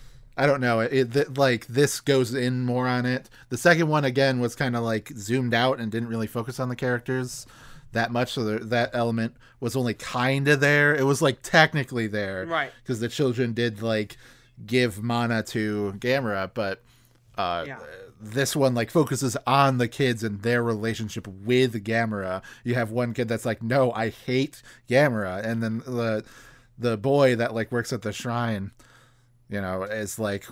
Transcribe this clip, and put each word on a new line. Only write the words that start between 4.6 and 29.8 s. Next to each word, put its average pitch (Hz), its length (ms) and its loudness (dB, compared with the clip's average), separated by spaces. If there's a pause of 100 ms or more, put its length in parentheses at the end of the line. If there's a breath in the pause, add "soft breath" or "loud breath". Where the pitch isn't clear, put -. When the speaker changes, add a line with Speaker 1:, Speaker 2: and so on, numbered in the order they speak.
Speaker 1:
like, 113 360 -2
zoomed 117 360 0
out 120 260 2
and 110 120 -4
didn't 117 180 -4
really 113 180 -2
focus 120 320 -6
on 127 100 -4
the 123 60 -6
characters 127 720 -4 (480 loud breath)
that 117 180 0
much, 120 220 -2
so 131 100 -2
there, 107 160 -2
that 120 340 0
element 117 420 -2 (240 soft breath)
was 120 160 -4
only 123 180 0
kinda 135 640 2
there. 147 380 4
It 139 80 2
was, 135 180 2
like, 139 200 2
technically 139 680 2
there, 98 380 -4
Speaker 2:
Right. 156 260 -4 (140)
Speaker 1:
'cause 120 140 -4
the 117 100 -2
children 123 440 0
did, 110 280 -2
like, 107 360 -2 (480 soft breath)
give 113 360 2
mana 117 420 0
to 104 560 -2
Gamera, 113 540 -2
but, 98 300 -4 (540 soft breath)
uh, 87 300 -2
Speaker 2:
Yeah. 90 120 -12 (420)
Speaker 1:
this 113 340 -2
one, 135 180 2
like, 120 180 0
focuses 135 440 0 (100)
on 135 320 4
the 120 120 2
kids 123 340 0
and 104 180 -4
their 120 220 0
relationship 110 640 -4
with 113 560 0
Gamera. 104 580 -2 (220 loud breath)
You 120 120 -2
have 117 160 -2
one 120 220 -2
kid 117 140 -2
that's 113 180 -4
like, 113 160 -2
"No, 123 300 2
I 113 180 -4
hate 131 520 -4 (280 loud breath)
Gamera," 110 560 2
and 113 160 -2
then 113 180 -2
the, 117 440 -2 (540 loud breath)
the 117 200 0
boy 135 380 4
that, 117 180 0
like, 110 200 -4
works 120 200 -2
at 110 100 -6
the 104 100 -4
shrine, 113 580 -4 (760 soft breath)
you 101 120 -6
know, 95 220 -4